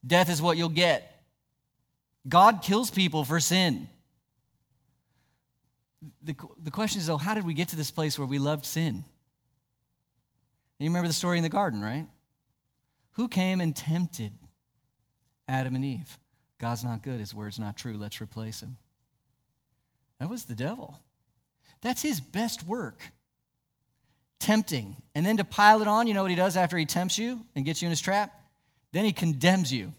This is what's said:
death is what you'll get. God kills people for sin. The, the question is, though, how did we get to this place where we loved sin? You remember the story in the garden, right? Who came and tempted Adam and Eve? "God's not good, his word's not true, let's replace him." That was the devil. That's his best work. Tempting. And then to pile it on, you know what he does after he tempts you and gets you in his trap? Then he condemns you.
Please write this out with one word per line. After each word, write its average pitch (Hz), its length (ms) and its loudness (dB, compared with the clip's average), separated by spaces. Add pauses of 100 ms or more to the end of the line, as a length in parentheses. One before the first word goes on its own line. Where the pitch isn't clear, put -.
death 170 220 6
is 160 140 0
what 165 160 2
you'll 170 100 0
get. 165 420 2 (1160)
God 190 360 8
kills 214 280 0
people 156 340 2
for 151 140 0
sin. 170 480 2 (2250)
The, 151 120 -8 (280)
the 156 80 -10
question 202 300 -2
is, 160 60 -4
though, 156 120 0
how 185 160 -2
did 214 100 -2
we 165 80 -4
get 165 160 -2
to - 80 -8
this 151 140 -4
place 156 280 -2
where 139 80 -4
we 139 120 -2
loved 147 260 -2
sin? 156 400 -4 (1700)
You 147 100 -2
remember 175 180 0
the 160 80 0
story 175 220 0
in 170 60 2
the 165 80 0
garden, 160 320 0
right? 113 240 -6 (1040)
Who 240 160 -4
came 185 320 0
and 160 160 0
tempted 160 560 -4 (1120)
Adam 131 300 -2
and 131 80 -2
Eve? 139 340 -8 (400)
"God's 117 240 -4
not 117 200 -6
good, 127 180 -8
his 104 140 -10
word's 104 240 -10
not 107 180 -8
true, 113 200 -10
let's 104 240 -10
replace 110 420 -12
him." 117 160 -16 (1400)
That 160 120 -6
was 233 140 -10
the - 100 -10
devil. 151 440 -8 (840)
That's 233 180 -4
his 262 200 -2
best 202 440 -6
work. 180 480 -8 (1300)
Tempting. 156 580 0 (180)
And 151 100 0
then 214 140 2
to 196 60 0
pile 214 380 8
it 208 60 2
on, 220 180 4
you 220 80 0
know 196 80 0
what 190 80 0
he 180 60 0
does 185 200 2
after 180 200 2
he 160 100 2
tempts 175 320 -2
you 233 260 -4 (100)
and 135 100 -2
gets 156 180 -2
you 175 40 -2
in 170 40 0
his 156 100 0
trap? 196 320 0 (600)
Then 185 120 0
he 214 80 2
condemns 160 600 2
you. 110 260 -4